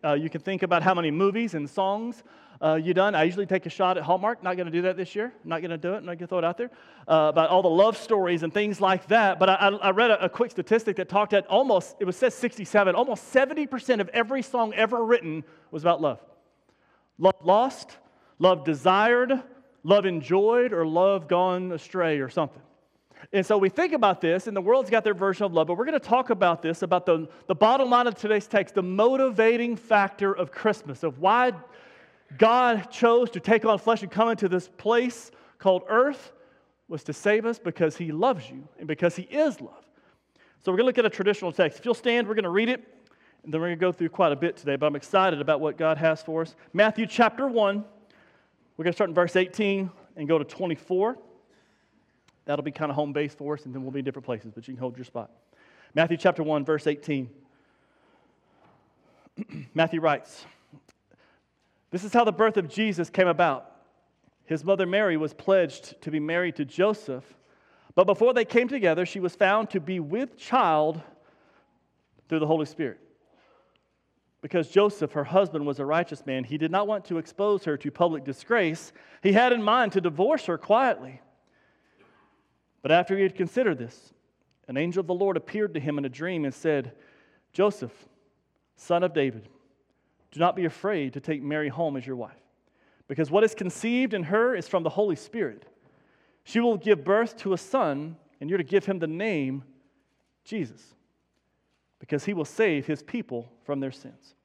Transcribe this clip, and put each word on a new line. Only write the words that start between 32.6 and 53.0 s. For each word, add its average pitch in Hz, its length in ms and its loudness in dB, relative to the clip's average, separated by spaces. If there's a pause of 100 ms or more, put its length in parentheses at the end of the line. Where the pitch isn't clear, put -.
chose 233 400 4
to 185 100 -10
take 220 240 2
on 214 140 4
flesh 226 240 0
and 190 80 -12
come 220 180 2
into 214 180 -2
this 180 220 -2
place 240 640 -2 (280)
called 185 300 2
earth 262 440 0 (540)
was 165 180 -12
to 151 100 -8
save 214 320 0
us 233 120 -4
because 160 380 -2
he 165 160 -6
loves 170 380 -2
you 135 180 -18 (100)
and - 80 -16
because 165 300 0
he 180 60 -12
is 285 360 -2
love. - 280 -18 (760)
So 202 100 -4
we're 185 60 0
gonna 240 120 2
look 247 100 0
at 226 80 2
a 208 40 2
traditional 196 400 -2
text. 160 280 0
If - 80 -20
you'll 240 80 0
stand, 233 340 -2
we're 220 60 -4
gonna 202 160 -2
read 214 180 0
it, 247 180 -4 (560)
and 151 120 -12
then 160 40 -2
we're 170 100 -2
gonna 175 80 -4
go 180 160 0
through 165 180 -4
quite 170 220 2
a 143 40 -2
bit 165 220 -4
today, 143 180 -4
but 135 80 -2
I'm 147 120 0
excited 185 440 2
about 143 200 0
what 151 180 -4
God 160 180 0
has 156 260 0
for 160 200 -4
us. 165 140 -10 (180)
Matthew 214 320 2
chapter 240 420 2
one, 208 380 0 (920)
we're 160 80 -8
gonna 175 80 0
start 196 160 0
in 160 60 -8
verse 175 200 2
eighteen 190 560 0 (240)
and 147 140 -10
go 165 80 4
to 147 80 0
twenty-four. 185 720 -4 (1300)
That'll 143 160 -4
be 143 100 -8
kinda 151 200 -6
home 143 220 -4